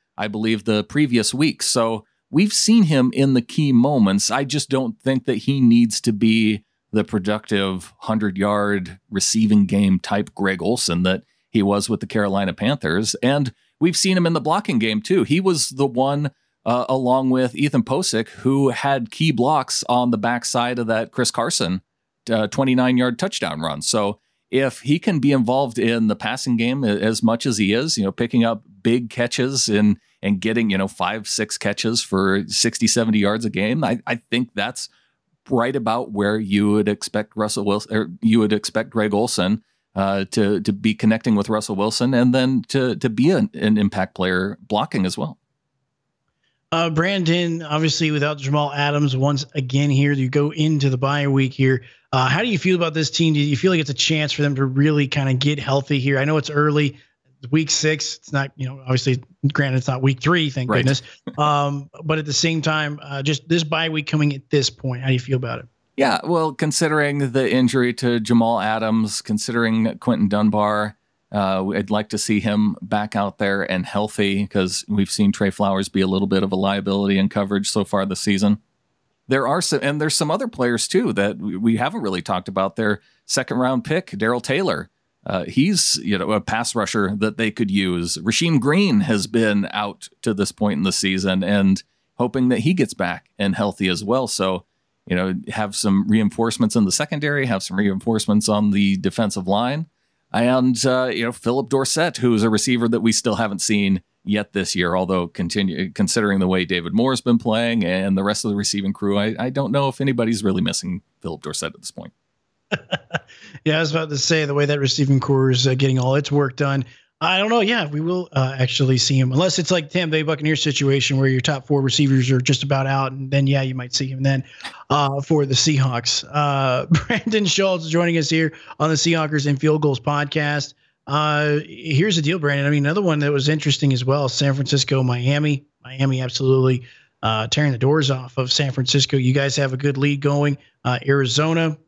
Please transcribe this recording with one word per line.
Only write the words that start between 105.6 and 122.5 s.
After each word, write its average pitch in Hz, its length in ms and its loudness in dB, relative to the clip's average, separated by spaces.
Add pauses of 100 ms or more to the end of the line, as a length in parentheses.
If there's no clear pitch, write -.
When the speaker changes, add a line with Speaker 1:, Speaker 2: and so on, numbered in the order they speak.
Speaker 1:
considering 101 480 0
the 92 80 2
way 92 180 2
David 85 280 -4
Moore's 123 280 0
been 120 160 2
playing 113 460 0
and 95 340 0
the 98 60 -2
rest 104 220 -2
of 110 40 -2
the 104 60 -2
receiving 101 380 -4
crew, 101 260 -2
I, 107 180 -2
I 127 120 -4
don't 131 220 -4
know 139 180 0
if 131 120 -6
anybody's 117 420 0
really 95 180 0
missing 90 400 -4 (200)
Philip 82 220 -10
Dorsett 78 320 -8
at - 60 -20
this - 100 -14
point. - 220 -16 (580)
Speaker 2:
<laughs> 202 80 -4 (880)
Yeah, 156 120 2
I - 20 0
was 156 120 -2
about 160 180 -2
to 143 80 -4
say, 156 260 0
the 143 100 -2
way 143 120 2
that 143 140 0
receiving 135 420 2
corps 131 300 2
is, 123 160 2
uh, 131 80 2
getting 131 220 2
all 127 180 2
its 147 140 0
work 143 280 0
done, 139 260 -2 (380)
I 180 160 0
don't 208 120 0
know. 233 120 4
Yeah, 208 260 0
we 147 140 -4
will, 180 320 -2
uh, 135 260 0
actually 131 380 2
see 135 200 2
him, 127 140 2
unless 147 260 2
it's 180 140 0
like 165 180 0
Tampa 175 220 -2
Bay 156 120 2
Buccaneers 151 380 0
situation 139 560 0
where 135 120 4
your 131 100 2
top 135 260 -2
four 143 160 2
receivers 135 480 2
are 127 120 4
just 127 220 0